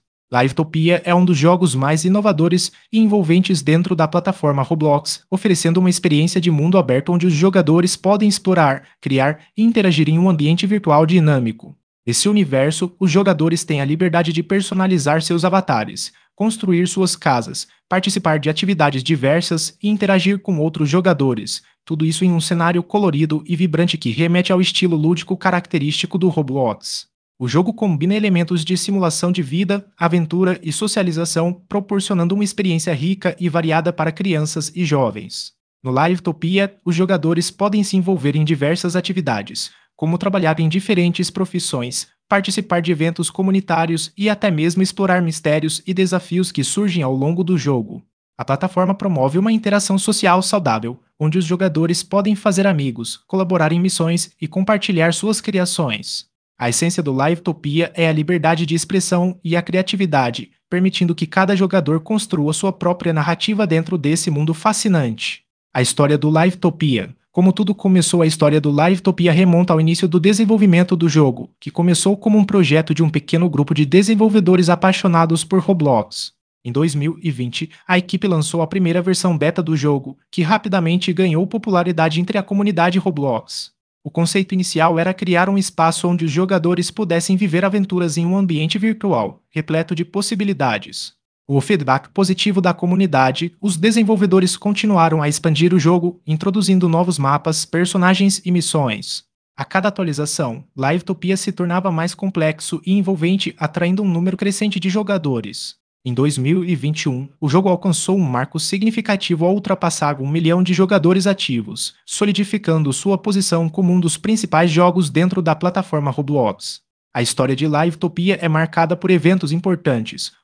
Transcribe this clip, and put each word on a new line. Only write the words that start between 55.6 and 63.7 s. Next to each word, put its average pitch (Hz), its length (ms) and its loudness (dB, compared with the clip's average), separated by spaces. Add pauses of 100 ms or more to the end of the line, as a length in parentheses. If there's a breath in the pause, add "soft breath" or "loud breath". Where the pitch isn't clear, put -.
A 120 120 -2
essência 170 340 -2
do 147 100 -2
Livetopia 160 840 -2
é 165 140 0
a 160 40 0
liberdade 160 520 0
de 160 120 -2
expressão 180 680 -2
e 170 120 0
a 170 60 0
criatividade, 165 880 -2 (180)
permitindo 180 440 0
que 165 120 -4
cada 190 300 0
jogador 170 440 0
construa 160 520 -2
sua 190 200 -2
própria 175 400 -2
narrativa 175 540 0
dentro 160 320 0